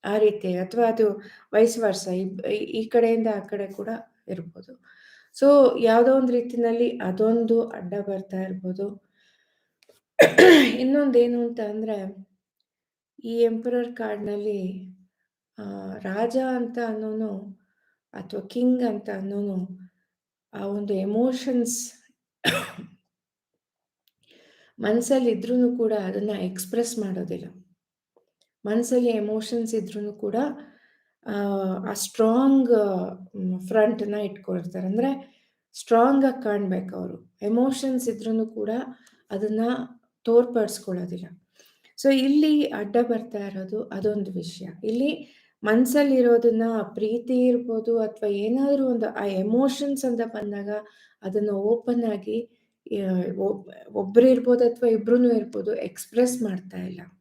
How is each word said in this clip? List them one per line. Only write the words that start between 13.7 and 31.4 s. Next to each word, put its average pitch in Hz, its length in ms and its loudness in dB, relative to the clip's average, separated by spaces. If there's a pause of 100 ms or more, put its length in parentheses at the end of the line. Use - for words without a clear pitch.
ಕಾರ್ಡ್‌ನಲ್ಲಿ, 208 920 -6 (720)
ಆ, 214 60 -14 (340)
ರಾಜ 214 380 -4 (200)
ಅಂತ 240 300 -6
ಅನ್ನೋನು 214 720 -8 (540)
ಅಥವಾ 196 340 -12
ಕಿಂಗ್ 247 360 0
ಅಂತ 208 280 -4
ಅನ್ನೋನು 196 480 -6 (960)
ಆ 196 120 -8
ಒಂದು 202 280 -4
ಎಮೋಷನ್ಸ್ 240 1000 -2 (520)
<coughs> - 560 -6 (1800)
ಮನ್ಸಲ್ಲಿ 240 520 2
ಇದ್ರೂನು 240 460 0
ಕೂಡ 226 160 0
ಅದನ್ನ 202 380 -4
ಎಕ್ಸ್‌ಪ್ರೆಸ್ 202 680 -4
ಮಾಡೋದಿಲ್ಲ. 185 480 -6 (1200)
ಮನ್ಸಲ್ಲಿ 240 440 2
ಎಮೋಷನ್ಸ್ 220 640 -4
ಇದ್ರೂನು 208 380 -6
ಕೂಡ, 208 240 -6 (880)
ಆ, 208 80 -8 (560)